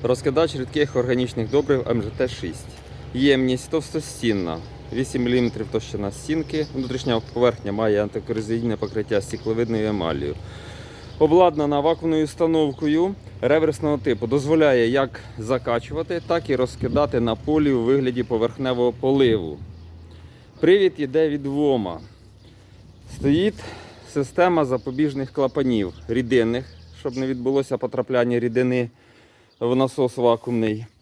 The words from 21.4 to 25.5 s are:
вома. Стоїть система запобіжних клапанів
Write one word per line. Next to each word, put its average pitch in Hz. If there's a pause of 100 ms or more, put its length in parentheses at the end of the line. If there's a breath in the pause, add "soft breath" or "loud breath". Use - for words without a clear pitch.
вома. 135 (1160 loud breath)
Стоїть 170 (500 loud breath)
система 160
запобіжних 131
клапанів 127 (140)